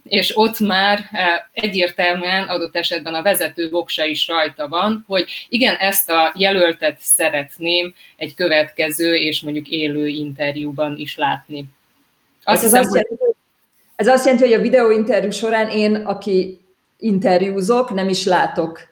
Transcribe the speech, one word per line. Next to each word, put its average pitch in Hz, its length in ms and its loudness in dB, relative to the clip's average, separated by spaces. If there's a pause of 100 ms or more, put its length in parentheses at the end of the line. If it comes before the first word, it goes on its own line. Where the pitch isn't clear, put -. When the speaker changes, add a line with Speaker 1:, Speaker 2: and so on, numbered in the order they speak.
Speaker 1:
és - 340 0
ott 220 220 2
már, 202 400 2 (140)
ö, - 40 -8 (340)
egyértelműen 185 920 -2
adott 170 320 -6
esetben 165 380 -4
a 160 80 -4
vezető 165 480 -2
voksa 165 360 -4
is 151 220 -4
rajta 156 400 -4
van, 208 400 -2
hogy 190 240 -2 (180)
igen, 226 260 2
ezt 196 340 -2
a 160 260 2
jelöltet 175 640 0
szeretném 170 920 -2 (240)
egy 156 160 -10
következő 160 840 0
és 156 260 -2
mondjuk 147 260 -6
élő 151 400 -2
interjúban 147 920 -6
is 147 200 -12
látni. 143 480 -6 (800)
Azt - 200 2
Speaker 2:
Ez - 0 -
Speaker 1:
hiszem, 226 160 6
Speaker 2:
azt - 100 2
Speaker 1:
hogy - 100 2
Speaker 2:
jelenti, - 260 -4
hogy... 480 100 2 (600)
ez 208 120 0
azt 254 180 4
jelenti, 254 200 4
hogy 226 140 6
a - 20 0
videóinterjú 220 680 2
során 220 380 0
én, 214 260 2
aki 196 600 -2 (420)
interjúzok, 196 960 2
nem 190 160 -2
is 185 160 -2
látok 165 540 0 (120)